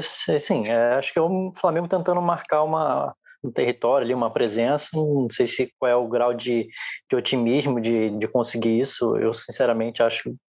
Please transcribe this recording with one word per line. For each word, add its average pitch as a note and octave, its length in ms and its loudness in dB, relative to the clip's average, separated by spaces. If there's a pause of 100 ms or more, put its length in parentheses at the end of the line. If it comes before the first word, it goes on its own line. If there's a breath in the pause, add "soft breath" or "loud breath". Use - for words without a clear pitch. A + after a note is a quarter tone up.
(340)
assim, C#3+ 320 0
é, A#2+ 280 2
acho C3+ 180 -2
que - 60 0
é D#3+ 40 2
o F#3 320 -2
Flamengo E3+ 340 0
tentando F3+ 320 0
marcar E3 420 0
uma, D3 520 -2 (280 loud breath)
um B2+ 80 -8
território A#2+ 540 0
ali, A#2+ 100 -2
uma A#2 160 0
presença, A#2 600 0
não D3 380 0
sei B2 160 2
se B2 320 -2
qual B2+ 120 2
é A#2+ 60 4
o A#2+ 120 0
grau A#2+ 260 2
de, A#2 340 -2 (420 loud breath)
de C3 60 4
otimismo B2 640 0
de, A2 380 0
de A2 100 -2
conseguir A#2 520 0
isso, A#2 360 0
eu A2+ 160 0
sinceramente A#2 680 0
acho A#2 320 0 (160)